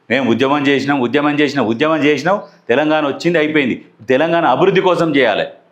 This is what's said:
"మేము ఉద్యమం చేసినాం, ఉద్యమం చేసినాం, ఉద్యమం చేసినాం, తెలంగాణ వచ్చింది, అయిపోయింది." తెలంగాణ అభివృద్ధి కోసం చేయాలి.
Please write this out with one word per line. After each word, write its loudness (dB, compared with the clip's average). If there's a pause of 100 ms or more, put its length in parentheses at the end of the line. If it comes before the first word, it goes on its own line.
"మేము 0
ఉద్యమం 0
చేసినాం, 0
ఉద్యమం 0
చేసినాం, 0
ఉద్యమం 0
చేసినాం, 0 (280)
తెలంగాణ 0
వచ్చింది, -2
అయిపోయింది." -2 (240)
తెలంగాణ 0
అభివృద్ధి 2
కోసం 0
చేయాలి. 2 (240)